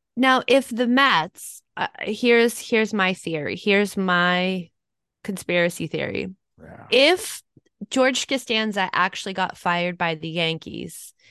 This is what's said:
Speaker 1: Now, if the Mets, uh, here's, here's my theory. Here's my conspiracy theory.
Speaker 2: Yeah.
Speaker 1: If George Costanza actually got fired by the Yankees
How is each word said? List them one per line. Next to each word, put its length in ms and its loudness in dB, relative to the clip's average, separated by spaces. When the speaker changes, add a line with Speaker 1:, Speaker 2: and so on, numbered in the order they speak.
Speaker 1:
Now, 300 4
if 220 4
the 180 0
Mets, 760 0
uh, 100 -4
here's, 580 2
here's 340 0
my 200 0
theory. 420 -6
Here's 400 2
my 760 0
conspiracy 640 -2
theory. 460 -6
Speaker 2:
Yeah. 280 -20
Speaker 1:
If 540 2
George 360 2
Costanza 680 -2
actually 400 -2
got 240 -4
fired 400 -2
by 180 -2
the 140 -10
Yankees 840 -6